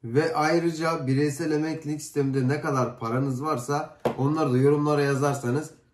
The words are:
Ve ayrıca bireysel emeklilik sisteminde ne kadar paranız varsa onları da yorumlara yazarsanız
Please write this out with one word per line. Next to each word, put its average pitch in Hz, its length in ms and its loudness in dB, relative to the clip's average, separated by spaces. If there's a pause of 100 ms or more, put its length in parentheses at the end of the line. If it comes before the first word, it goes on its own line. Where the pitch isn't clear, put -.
Ve 151 300 0
ayrıca 160 720 0
bireysel 147 440 0
emeklilik 151 520 -2
sisteminde 135 460 0
ne 147 120 0
kadar 135 380 -2
paranız 127 440 -2
varsa 147 560 -4 (200)
onları 143 340 2
da 127 60 4
yorumlara 147 440 4
yazarsanız 139 680 0 (240)